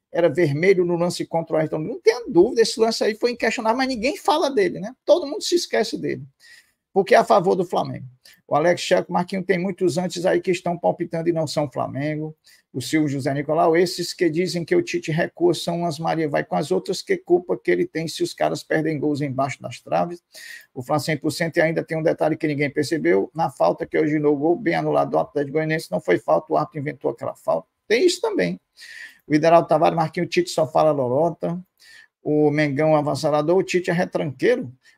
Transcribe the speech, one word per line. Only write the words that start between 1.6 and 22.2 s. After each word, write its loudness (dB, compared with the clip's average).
Não -8
tenha 2
dúvida, 4
esse 0
lance 2
aí 0
foi -2
inquestionável, 0
mas 0
ninguém -2
fala 0
dele, 0
né? -10
Todo 4
mundo -8
se -2
esquece -2
dele, -6
porque 4
é 10
a 8
favor 4
do 0
Flamengo. -4
O -2
Alex 2
Checo, 0
Marquinhos, -2
tem 2
muitos 0
antes -4
aí 2
que -2
estão -2
palpitando -2
e 4
não 0
são -2
Flamengo. -6
O -8
Silvio 0
José -2
Nicolau, 0
esses 0
que 0
dizem -2
que 0
o 2
Tite -4
recua 0
são -6
umas -4
Maria -2
vai -2
com -6
as -2
outras, -4
que -2
culpa 0
que -6
ele 2
tem -6
se -6
os -4
caras -2
perdem -2
gols -2
embaixo -4
das -12
traves? -4
O -10
Fla -2
cem -2
por -2
cento -4
e 0
ainda -2
tem -8
um -6
detalhe -2